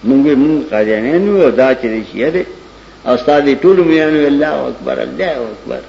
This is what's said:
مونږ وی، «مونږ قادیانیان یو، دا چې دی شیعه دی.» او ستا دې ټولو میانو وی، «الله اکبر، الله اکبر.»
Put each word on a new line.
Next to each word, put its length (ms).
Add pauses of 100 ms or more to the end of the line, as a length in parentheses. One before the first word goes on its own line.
مونږ 180
وی، 100
«مونږ 340
قادیانیان 580
یو، 220
دا 240
چې 120
دی 260
شیعه 180
دی.» 140 (640)
او 120
ستا 240
دې 220
ټولو 200
میانو 340
وی، 80
«الله 280 (160)
اکبر، 300
الله 320 (200)
اکبر.» 380